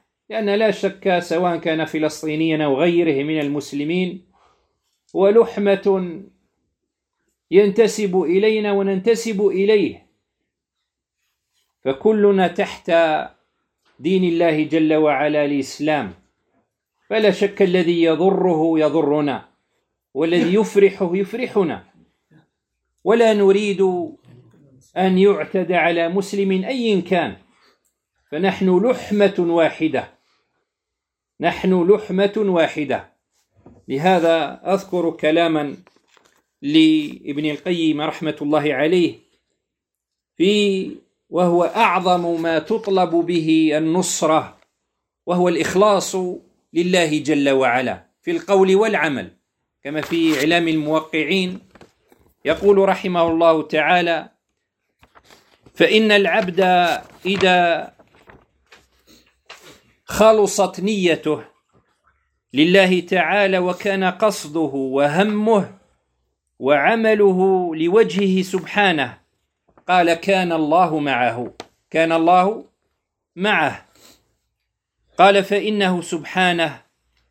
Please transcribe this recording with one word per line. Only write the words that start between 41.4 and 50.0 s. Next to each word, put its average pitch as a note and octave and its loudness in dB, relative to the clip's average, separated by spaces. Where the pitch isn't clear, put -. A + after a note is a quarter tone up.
أعظم F3 0
ما E3 -2
تطلب F#3+ -2
به D#3+ 0
النصرة، D#3+ -2
وهو F3+ 0
الإخلاص F#3 0
لله E3+ 0
جل C#3+ 0
وعلا B2+ 0
في F3 -8
القول F#3+ 2
والعمل، D#3 -2
كما D3 -8